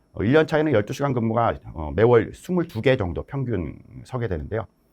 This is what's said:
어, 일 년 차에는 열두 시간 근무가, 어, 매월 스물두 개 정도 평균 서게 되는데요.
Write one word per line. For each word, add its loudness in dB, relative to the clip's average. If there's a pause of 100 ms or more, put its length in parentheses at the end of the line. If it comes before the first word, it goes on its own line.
(120)
어, -6
일 2
년 6
차에는 0
열두 2
시간 -2
근무가, 0 (160)
어, -8
매월 4
스물두 -4
개 2
정도 -4
평균 -6 (260)
서게 -6
되는데요. -6 (260)